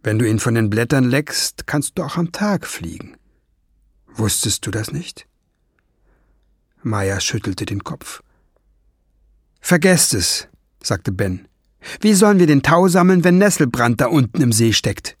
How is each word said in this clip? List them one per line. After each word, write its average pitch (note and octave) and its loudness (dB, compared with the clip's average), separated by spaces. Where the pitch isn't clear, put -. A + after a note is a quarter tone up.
Wenn A2 0
du A#2+ 2
ihn A2 0
von A#2 0
den A2 2
Blättern A#2+ 2
leckst, - -4
kannst - -4
du F3+ -6
auch C#3 -6
am E3+ -4
Tag G#3 -4
fliegen.“ - -14
„Wusstest - -4
du G#2 -6
das G#2+ -6
nicht?“ - -12
Maya G2 -2
schüttelte G2+ -6
den G2+ -8
Kopf. - -16
„Vergesst F3 2
es“, - -4
sagte - -4
Ben. F#2 -6
„Wie G#3+ 2
sollen G3+ 4
wir F3 6
den C#3+ 4
Tau E3+ 4
sammeln, F3+ 4
wenn F3+ 4
Nesselbrand B2 2
da B2+ 0
unten C#3 0
im B2 2
See A2 2
steckt?“ - -6